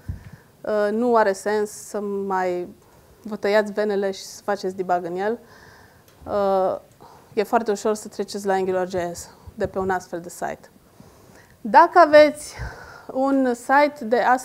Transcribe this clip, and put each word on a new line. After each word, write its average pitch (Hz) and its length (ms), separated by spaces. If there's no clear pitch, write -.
uh, 208 300
nu 233 240
are 208 180
sens 208 360
să - 320
mai 185 680
vă 214 140
tăiați 208 360
venele 202 400
și - 120
să - 200
faceți 190 320
debug 180 280
în 170 120
el. 214 240
Uh, 190 520
e 214 100
foarte 226 280
ușor 214 220
să 214 140
treceți 202 380
la 190 80
Angular 185 360
J 190 40
S - 160
de 196 120
pe 190 120
un 190 100
astfel 180 300
de 175 100
site. - 400
Dacă 339 320
aveți 302 560
un 269 420
site 277 520
de 233 140
A 247 180
S 262 80